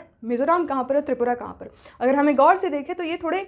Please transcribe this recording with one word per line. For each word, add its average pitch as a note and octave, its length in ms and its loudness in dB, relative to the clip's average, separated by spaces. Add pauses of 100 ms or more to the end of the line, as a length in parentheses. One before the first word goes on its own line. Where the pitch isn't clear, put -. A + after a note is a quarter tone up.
(240)
मिजोरम C#4 420 0
कहाँ C4+ 180 -4
पर C4+ 120 0
है, D4 60 2
त्रिपुरा B3 320 -2
कहाँ F#3+ 260 -10
पर, - 100 -16 (300)
अगर C4 140 2
हमें C#4+ 220 4
गौर D#4 200 6
से F#4+ 140 -2
देखें D4 260 -6
तो F4+ 80 -6
ये E4 140 -4
थोड़े F4+ 300 -4